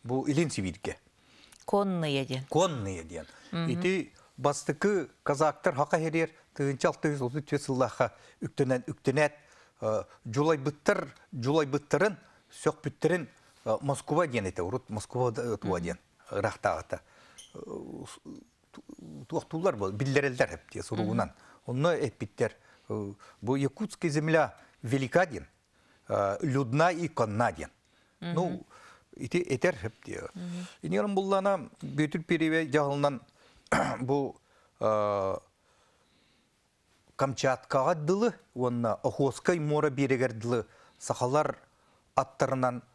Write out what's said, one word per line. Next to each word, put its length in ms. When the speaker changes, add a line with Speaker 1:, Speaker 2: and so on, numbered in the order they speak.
Speaker 1:
Бу 240
Илин 220
Сибирге. 480
Speaker 2:
Конные 640
диен. 240
Speaker 1:
Конные 540
диен. 220
Speaker 2:
Мгм. 180
Speaker 1:
Ити 420
бастыкы 720
казактар 520
хака 240
херер, 320
тыгынчы 320
алты 260
йөз 100
отуз 200
үч 180
сыллаха 520
үктенен, 460
үктенет, 460
э, 220
жулай 320
быттар, 560
жулай 340
быттарын, 500
сök 320
бүттерин, 460
э, 160
Москва 460
диен 200
ите, 160
урут 280
Москва 400
да, 120
э, 140
туа 220
Speaker 2:
Мгм. 40
Speaker 1:
диен, 160
ырахтагата. 720
Э, 60
с-, 600
ту-, 560
туактуулар 480
бол, 160
биллерелдер 560
хеп 220
тие, 120
суругунан. 460
Speaker 2:
Мгм. 80
Speaker 1:
Онно 280
эппиттер, 640
э, 260
бу 160
Якутский 540
земля 460
велика 440
диен, 200
э, 340
людна 480
и 180
конна 440
диен. 180
Speaker 2:
Мгм. 140
Speaker 1:
Ну, 320
ити 220
этер 380
хеп 180
тие. 180
Speaker 2:
Мгм. 320
Speaker 1:
Инегенен 320
буллана 560
Бөтүр 420
Перебе 480
жагылынан 480
<clears throat> 300
бу, 360
э, 560
Камчаткага 800
дылы, 380
онна 400
Охотскай 560
море 300
берегер 420
дылы 340
сахалар 600
аттарынан 640